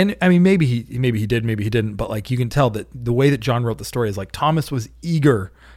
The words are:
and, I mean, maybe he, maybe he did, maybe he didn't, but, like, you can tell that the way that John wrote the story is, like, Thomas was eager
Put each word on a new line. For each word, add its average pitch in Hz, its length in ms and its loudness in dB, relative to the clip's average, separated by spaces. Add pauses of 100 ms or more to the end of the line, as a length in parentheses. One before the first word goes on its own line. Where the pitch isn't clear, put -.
(120)
and, 202 80 -8
I 180 100 4
mean, 175 120 6
maybe 185 240 4
he, 120 320 -2
maybe 123 220 0
he 107 80 -2
did, 117 180 0
maybe 107 180 -2
he 107 60 -2
didn't, 110 240 0
but, 104 160 -6
like, 107 220 -6
you 123 60 0
can 123 120 -2
tell 131 220 2
that - 200 -8
the 120 220 -4
way 135 160 4
that 135 100 2
John 120 240 -2
wrote 117 140 -2
the - 80 -12
story 117 240 -2
is, 98 80 -6
like, 98 140 -10
Thomas 156 400 0
was 120 180 -4 (140)
eager 143 480 2 (260)